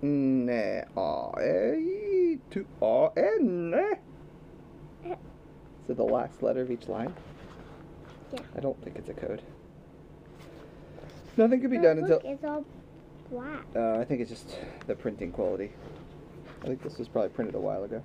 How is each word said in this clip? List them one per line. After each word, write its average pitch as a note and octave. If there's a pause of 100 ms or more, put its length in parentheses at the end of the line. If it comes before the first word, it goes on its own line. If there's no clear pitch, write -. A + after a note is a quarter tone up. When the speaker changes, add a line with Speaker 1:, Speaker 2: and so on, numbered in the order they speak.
Speaker 1:
Ne. B2 (140)
A. D3
E. F#4 (100)
Tu. G3 (160)
A. C3
N. F#3+ (1300)
Speaker 2:
Eh. F4+ (720)
Speaker 1:
So -
the A#2+
last B2
letter B2+
of B2+
each A#2+
line? A2+ (1200)
Speaker 2:
Yeah. C4+ (180)
Speaker 1:
I -
don't C3+
think -
it's -
a -
code. - (1900)
Nothing A#3+
could C4
be B3
Speaker 2:
But F3+
Speaker 1:
done D#3+
Speaker 2:
look, -
Speaker 1:
until C4+
Speaker 2:
it's C#4
all D4 (640)
black. B3 (100)
Speaker 1:
Uh, A2+
I B2
think C3
it's A2+
just - (300)
the G#2
printing G2+
quality. F#2+ (920)
I -
think C3
this -
was A2+
probably G#2
printed A2
a G2+
while G2+
ago. G#2+